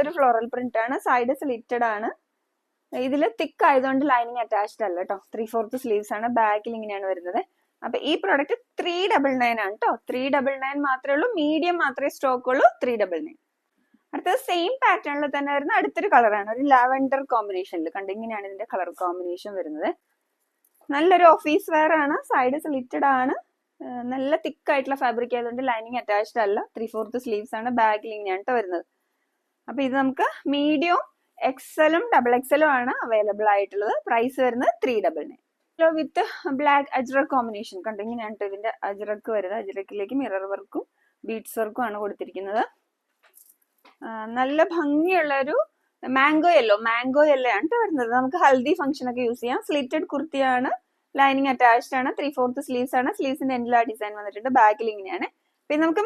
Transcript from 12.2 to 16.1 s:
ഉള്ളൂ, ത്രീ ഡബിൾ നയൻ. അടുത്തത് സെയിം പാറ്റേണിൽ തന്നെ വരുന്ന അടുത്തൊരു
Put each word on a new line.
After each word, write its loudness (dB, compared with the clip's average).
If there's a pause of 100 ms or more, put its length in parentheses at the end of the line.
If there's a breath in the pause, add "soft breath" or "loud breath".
ഉള്ളൂ, 4 (140)
ത്രീ 0
ഡബിൾ -2
നയൻ. -18 (760)
അടുത്തത് -2
സെയിം 0 (100)
പാറ്റേണിൽ 0
തന്നെ -2
വരുന്ന -2
അടുത്തൊരു -2